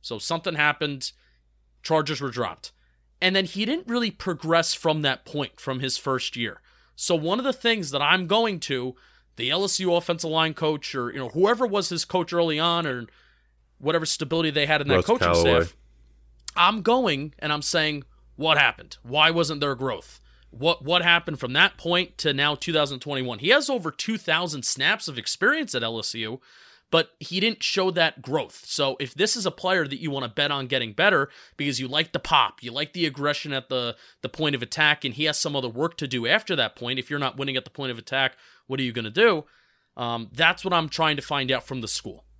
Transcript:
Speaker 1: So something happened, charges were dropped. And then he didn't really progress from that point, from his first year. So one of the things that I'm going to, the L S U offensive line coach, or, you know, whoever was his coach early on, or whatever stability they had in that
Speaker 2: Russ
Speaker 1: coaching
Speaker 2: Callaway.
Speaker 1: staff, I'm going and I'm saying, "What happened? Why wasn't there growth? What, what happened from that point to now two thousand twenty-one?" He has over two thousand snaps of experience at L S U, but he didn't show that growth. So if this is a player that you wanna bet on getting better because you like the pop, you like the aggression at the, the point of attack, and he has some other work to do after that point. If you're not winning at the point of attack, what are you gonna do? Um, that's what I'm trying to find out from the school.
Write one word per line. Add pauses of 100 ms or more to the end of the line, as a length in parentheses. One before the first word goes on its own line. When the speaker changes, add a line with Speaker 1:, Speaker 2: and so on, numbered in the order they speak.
Speaker 1:
So
something
happened, (720)
charges
were
dropped. (500)
And
then
he
didn't
really
progress
from
that
point,
from
his
first
year. (360)
So
one
of
the
things
that
I'm
going
to, (420)
the
L
S
U
offensive
line
coach,
or,
you
know,
whoever
was
his
coach
early
on,
or (720)
whatever
stability
they
had
in
that
Speaker 2:
Russ
Speaker 1:
coaching
Speaker 2:
Callaway.
Speaker 1:
staff, (800)
I'm
going
and
I'm
saying, (320)
"What
happened?
Why
wasn't
there
growth? (300)
What,
what
happened
from
that
point
to
now
two
thousand
twenty-one?"
He
has
over
two
thousand
snaps
of
experience
at
L
S
U, (480)
but
he
didn't
show
that
growth.
So
if
this
is
a
player
that
you
wanna
bet
on
getting
better (260)
because
you
like
the
pop,
you
like
the
aggression
at
the, (240)
the
point
of
attack,
and
he
has
some
other
work
to
do
after
that
point.
If
you're
not
winning
at
the
point
of
attack, (300)
what
are
you
gonna
do? (520)
Um,
that's
what
I'm
trying
to
find
out
from
the
school. (120)